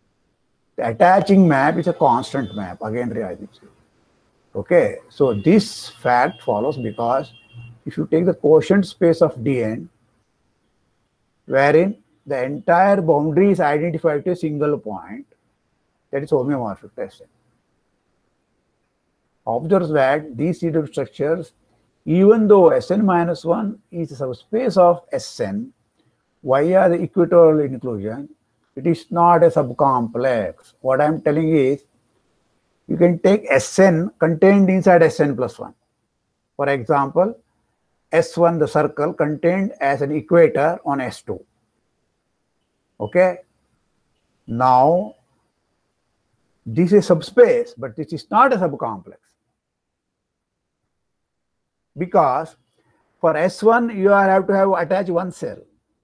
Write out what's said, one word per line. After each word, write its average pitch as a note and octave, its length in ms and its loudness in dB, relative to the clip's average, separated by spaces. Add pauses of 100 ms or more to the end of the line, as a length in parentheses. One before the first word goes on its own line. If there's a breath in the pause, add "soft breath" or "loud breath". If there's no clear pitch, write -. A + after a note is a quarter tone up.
(760)
The A#2+ 140 -6
attaching F#3+ 580 4
map D3+ 300 0
is E3+ 100 -4
a E3+ 60 -2
constant C3 600 -2
map, F#2 260 -12
again A#2 280 -8
realizing. G2+ 380 -10 (1080)
Okay, A2 420 0 (120)
so C3 240 0
this E3+ 560 0
fact B2+ 520 -2
follows B2+ 360 -4
because A#2+ 560 -6 (520)
if - 120 -12
you - 120 -4
take E3 160 0
the F3+ 80 0
quotient D#3+ 520 2
space E3+ 360 0
of D3 220 -2
D B2+ 200 -2
N, B2 260 -8 (1600)
wherein D3 520 2 (280)
the C3+ 180 -6
entire F3+ 580 0
boundary D#3+ 500 2
is F#3 80 0
identified D3+ 680 -2
to F3+ 60 -2
a F3 40 -4
single D3 420 -4
point, G2 480 -14 (840)
that C#3 120 -6
is - 60 -12
homeomorphic B2 680 -4
to - 80 -12
S - 180 -16
N. - 60 -20 (2250)
Observe D#3+ 420 -2
that D3 480 -2
these E3 220 -4
C E3+ 100 -4
W D#3 220 -4
structures, D3 640 -6 (520)
even G3+ 420 4
though F#3+ 220 6
S C3 220 -2
N G#3+ 140 0
minus F3 380 0
one G3+ 360 -4 (120)
is E3 200 -8
a C#3 40 -18
subspace D#3+ 640 -6
of F3 240 4 (100)
S - 280 -8
N G#2+ 340 -8 (680)
via E3+ 460 2
the E3+ 120 -2
equatorial E3 580 4
inclusion, B2+ 720 -8 (460)
it C3+ 100 -8
is E3+ 260 -4
not F3 320 4
a E3+ 40 8
subcomplex. B2 1300 -2
What C3 200 0
I D3 40 2
am D3+ 160 -2
telling D#3 340 0
is, C#3 280 0 (1040)
you D#3+ 100 -4
can E3+ 220 2
take G3+ 300 0
S - 300 -2
N F3+ 400 2
contained F#3+ 500 4
inside F3+ 340 4
S D#3 160 0
N D3 160 0
plus A#2+ 240 -8
one. - 140 -16 (840)
For C#3 140 -4
example, C#3+ 680 -2 (760)
S E3 240 0
one, E3+ 220 2
the D3 80 0
circle D3 440 -2
contained E3+ 720 -2
as C#3 200 -2
an C#3+ 140 -4
equator D#3+ 720 2
on C#3 160 -4
S A#2+ 200 -10
two. F#2 220 -12 (1600)
Okay. F3+ 400 0 (1080)
Now, C3 680 2 (1500)
this D#3+ 280 0
is G#3 140 4
subspace, A#3 720 2
but A#2+ 200 -14
this E3 160 -10
is - 180 -12
not B3+ 220 2
a A3 40 0
subcomplex. A#2+ 600 -6 (2750)
Because D#3+ 580 0 (640)
for D#3+ 160 2
S F3+ 280 -4
one, A#3 340 2
you G3 160 2
are, G3 160 4
have F#3+ 180 2
to G3+ 60 0
have G3 180 2
attached F3+ 380 -2
one F3 220 -4
cell. A2 260 -12 (460)